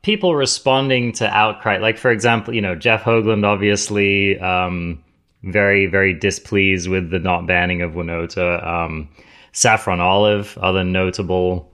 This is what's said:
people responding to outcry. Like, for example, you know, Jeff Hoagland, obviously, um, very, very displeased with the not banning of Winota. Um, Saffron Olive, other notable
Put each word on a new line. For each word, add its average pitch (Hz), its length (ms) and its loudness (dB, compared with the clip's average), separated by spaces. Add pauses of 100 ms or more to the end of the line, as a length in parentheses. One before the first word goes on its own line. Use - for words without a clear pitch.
people 202 320 0
responding 131 800 0
to 113 140 -2
outcry. 104 500 0
Like, 110 200 0
for 127 140 0
example, 117 420 0
you 110 80 0
know, 92 140 -2
Jeff 110 280 0
Hoagland, 110 420 2
obviously, 101 920 2
um, 90 640 -4 (400)
very, 98 440 2
very 95 260 2
displeased 95 760 0
with 92 240 -2
the 92 80 -2
not 87 260 -2
banning 90 360 0
of 85 100 -4
Winota. 85 760 -4
Um, 80 440 -6 (420)
Saffron 107 480 0
Olive, 101 600 2
other 95 240 0
notable 92 920 -2